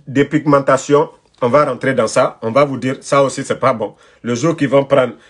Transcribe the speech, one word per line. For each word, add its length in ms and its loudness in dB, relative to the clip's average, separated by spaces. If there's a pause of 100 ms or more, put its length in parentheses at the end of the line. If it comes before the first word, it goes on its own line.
dépigmentation, 1040 0 (320)
on 60 2
va 160 4
rentrer 300 -4
dans 120 0
ça. 360 0
On 100 -4
va 120 4
vous 140 -4
dire, 220 -4
ça 240 2
aussi, 180 -4
c'est 160 -6
pas 140 2
bon. 240 -8 (260)
Le 140 -4
jour 200 -2
qu'ils 120 -2
vont 160 2
prendre 300 0 (160)